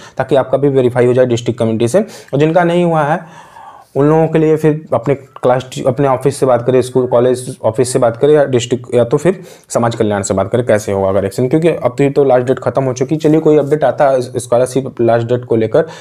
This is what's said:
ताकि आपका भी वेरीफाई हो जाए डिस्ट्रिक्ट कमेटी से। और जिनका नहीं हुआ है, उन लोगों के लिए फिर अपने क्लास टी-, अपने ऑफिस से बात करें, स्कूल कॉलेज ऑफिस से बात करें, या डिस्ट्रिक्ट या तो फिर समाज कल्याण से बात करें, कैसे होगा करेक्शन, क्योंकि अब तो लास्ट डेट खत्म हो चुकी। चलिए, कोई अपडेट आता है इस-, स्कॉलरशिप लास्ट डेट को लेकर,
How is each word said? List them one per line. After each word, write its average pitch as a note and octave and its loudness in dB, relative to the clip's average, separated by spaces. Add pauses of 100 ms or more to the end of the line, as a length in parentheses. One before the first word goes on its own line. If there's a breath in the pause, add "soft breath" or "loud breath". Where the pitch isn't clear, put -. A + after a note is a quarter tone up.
(180 loud breath)
ताकि C3 0
आपका C#3 0
भी C#3+ 2
वेरीफाई B2+ 2
हो B2 4
जाए B2+ 4
डिस्ट्रिक्ट A#2 -2
कमेटी A2+ 0
से। E3 2
और - -6
जिनका D#3+ 2
नहीं F3 0
हुआ D#3+ 0
है, - -6 (480 loud breath)
उन C#3+ 4
लोगों D#3+ 2
के E3 0
लिए D#3 2
फिर D#3 0
अपने C3+ 0
क्लास - -2
टी-, - -6
अपने C#3 0
ऑफिस B2+ 0
से C3+ -2
बात A#2+ 0
करें, B2+ 2
स्कूल B2+ -2
कॉलेज B2 0
ऑफिस A2+ -2
से C3+ 0
बात A#2+ 0
करें, D3 2
या D3 4
डिस्ट्रिक्ट A#2+ -2
या A#2+ 4
तो C3 -2
फिर E3+ -2 (260 loud breath)
समाज A#2 -2
कल्याण G#2 -2
से F#2+ -2
बात G2 -2
करें, A#2 -2
कैसे G#2+ 0
होगा G2 0
करेक्शन, G2 -2
क्योंकि D#3+ 0
अब B2 -2 (200)
तो C#3+ 4
लास्ट B2+ 2
डेट B2+ 0
खत्म C3 -2
हो B2+ -2
चुकी। C3+ -4
चलिए, D3+ 2
कोई D3+ 4
अपडेट C#3+ 0
आता C3+ 2
है C3+ 2
इस-, B2 -6
स्कॉलरशिप B2+ -2
लास्ट A#2 2
डेट B2 -2
को A#2 -2
लेकर, A2+ 0 (140 loud breath)